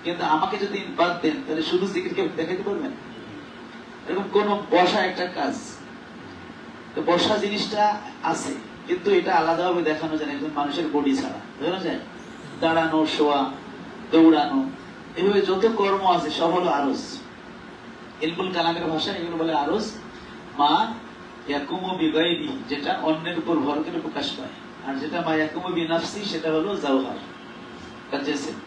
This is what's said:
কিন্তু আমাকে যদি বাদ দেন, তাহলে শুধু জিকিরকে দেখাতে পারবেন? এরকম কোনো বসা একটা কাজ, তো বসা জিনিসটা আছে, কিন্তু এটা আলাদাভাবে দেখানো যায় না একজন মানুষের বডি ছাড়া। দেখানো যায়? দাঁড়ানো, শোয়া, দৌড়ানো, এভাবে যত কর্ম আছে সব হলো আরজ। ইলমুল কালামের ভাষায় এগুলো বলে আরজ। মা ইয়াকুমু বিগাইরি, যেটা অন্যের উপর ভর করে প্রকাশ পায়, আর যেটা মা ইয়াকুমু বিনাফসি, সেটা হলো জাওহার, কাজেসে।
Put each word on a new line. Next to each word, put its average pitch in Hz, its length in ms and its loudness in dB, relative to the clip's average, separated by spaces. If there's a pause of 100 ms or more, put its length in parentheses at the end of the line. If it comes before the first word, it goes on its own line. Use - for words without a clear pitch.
কিন্তু 170 200 -2
আমাকে 180 320 2
যদি 196 280 -2 (120)
বাদ 170 240 2
দেন, 156 140 2 (120)
তাহলে 160 160 0
শুধু 180 240 2
জিকিরকে 175 500 -2
দেখাতে 180 260 -2
পারবেন? 170 280 -2 (1200)
এরকম 190 240 -2
কোনো 202 380 2
বসা 180 360 4
একটা 180 200 -2
কাজ, 135 280 -4 (1400)
তো - 120 -2
বসা 208 300 4
জিনিসটা 208 640 2 (220)
আছে, - 320 -2 (320)
কিন্তু 185 240 2
এটা 190 240 6
আলাদাভাবে 170 480 4
দেখানো 156 340 0
যায় 151 120 -2
না 139 60 -4
একজন 147 200 -4
মানুষের 143 380 0
বডি 135 240 4
ছাড়া। - 240 -4 (200)
দেখানো 156 220 -2
যায়? - 160 -2 (640)
দাঁড়ানো, 160 460 4
শোয়া, 143 440 2 (640)
দৌড়ানো, 147 580 8 (460)
এভাবে 196 240 6
যত 190 360 4
কর্ম 190 300 4
আছে 165 240 4
সব 165 200 2
হলো 175 200 4
আরজ। 139 480 0 (1040)
ইলমুল 170 300 -2
কালামের 165 320 0
ভাষায় 160 320 0
এগুলো 170 200 -4
বলে 160 180 0
আরজ। 175 360 0 (680)
মা 160 360 4 (540)
ইয়াকুমু 175 500 -2
বিগাইরি, 156 680 2
যেটা 147 340 -2
অন্যের 330 360 0
উপর 320 180 2
ভর 285 180 2
করে 170 260 -2
প্রকাশ 151 300 -4
পায়, - 180 -8 (380)
আর 135 80 -4
যেটা 156 260 -2
মা 160 140 2
ইয়াকুমু 170 400 0
বিনাফসি, 165 500 0
সেটা 160 280 -2
হলো 175 240 2
জাওহার, 135 400 2 (920)
কাজেসে। 139 420 -2 (140)